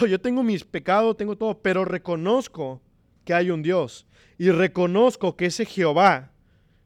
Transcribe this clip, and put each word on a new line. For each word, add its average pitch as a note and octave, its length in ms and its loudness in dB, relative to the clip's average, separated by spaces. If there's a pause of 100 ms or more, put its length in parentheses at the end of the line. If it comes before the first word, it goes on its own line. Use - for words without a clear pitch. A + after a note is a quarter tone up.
yo F#3 140 -2
tengo B3 220 -2
mis G#3+ 220 -2
pecados, G#3+ 520 0
tengo G#3 200 -8
todo, A3 240 -6
pero F#3+ 240 0
reconozco E3+ 1000 -4 (420)
que F3 100 -2
hay F3+ 160 2
un D#3+ 120 -4
Dios D#3+ 440 -2 (320)
y F3+ 120 4
reconozco F3+ 840 0
que F3+ 100 -2
ese G3 180 -4
Jehová, D#3+ 680 2 (540)